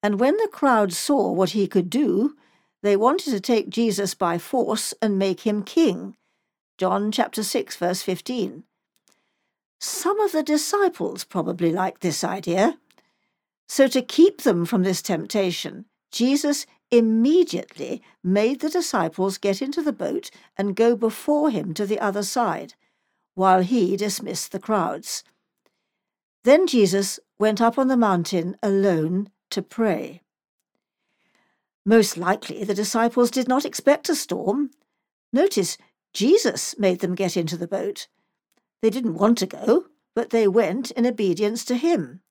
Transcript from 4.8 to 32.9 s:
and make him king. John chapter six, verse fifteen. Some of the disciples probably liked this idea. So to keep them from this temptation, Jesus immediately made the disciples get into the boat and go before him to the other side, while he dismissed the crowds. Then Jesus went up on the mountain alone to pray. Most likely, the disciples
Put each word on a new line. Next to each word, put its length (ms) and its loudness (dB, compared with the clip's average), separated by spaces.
and 160 0
make 220 0
him 240 -2
king. 520 0
John 320 -2
chapter 320 -2
six, 320 -4
verse 280 -2
fifteen. 600 -6
Some 400 -2
of 100 0
the 140 -2
disciples 800 -2
probably 480 -2
liked 300 -4
this 200 -2
idea. 560 -2
So 200 4
to 120 2
keep 420 4
them 240 2
from 180 0
this 180 -2
temptation, 840 -4
Jesus 540 0
immediately 1080 2
made 380 2
the 100 -2
disciples 680 -2
get 220 0
into 220 -4
the 100 -2
boat 380 -6
and 200 -4
go 180 4
before 560 0
him 240 -4
to 100 -4
the 140 -2
other 240 -2
side, 520 -4
while 280 4
he 340 2
dismissed 560 -6
the 80 -8
crowds. 640 -4
Then 240 6
Jesus 540 2
went 220 2
up 160 2
on 120 0
the 100 2
mountain 640 0
alone 680 0
to 100 -4
pray. 640 -4
Most 320 4
likely, 480 -4
the 80 -4
disciples 580 0